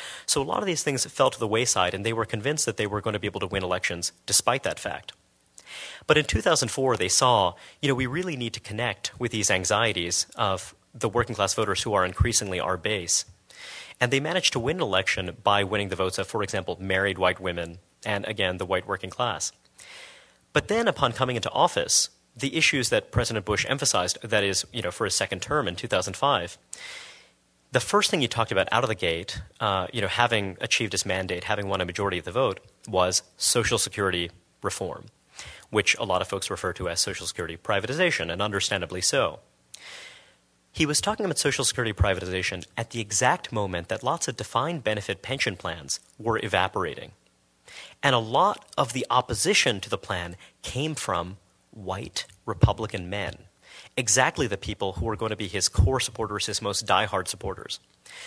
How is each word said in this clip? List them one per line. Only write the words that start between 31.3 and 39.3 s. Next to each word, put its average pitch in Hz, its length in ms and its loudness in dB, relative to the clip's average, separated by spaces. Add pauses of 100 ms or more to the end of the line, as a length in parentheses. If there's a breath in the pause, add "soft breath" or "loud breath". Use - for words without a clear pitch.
having 101 240 -2
won 95 140 0
a - 20 -2
majority 90 320 -2
of 85 80 -6
the 87 80 -8
vote, 113 280 0 (280)
was 92 340 2 (140)
Social 117 400 2
Security 90 540 0 (320)
reform, - 440 -6 (640 loud breath)
which - 280 4
a 120 60 -4
lot 92 180 2
of - 60 -6
folks - 220 -4
refer 92 220 -2
to 87 160 -4
as 85 120 -2
Social 90 260 -4
Security 82 300 -6
privatization, 101 760 0
and 87 80 -4
understandably 95 600 -2
so. 101 400 0 (1300 loud breath)